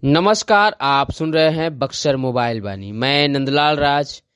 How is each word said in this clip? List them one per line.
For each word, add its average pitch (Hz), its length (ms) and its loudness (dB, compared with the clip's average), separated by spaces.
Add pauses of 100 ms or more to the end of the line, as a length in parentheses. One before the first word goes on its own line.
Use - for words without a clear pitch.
नमस्कार, 202 760 2
आप 139 300 0
सुन 160 220 -6
रहे 160 160 4
हैं 160 300 -4
बक्सर 135 360 -2
मोबाइल 123 460 -2
वाणी। 98 300 -10
मैं 139 360 0
नंदलाल 143 480 0
राज 143 480 -2 (120)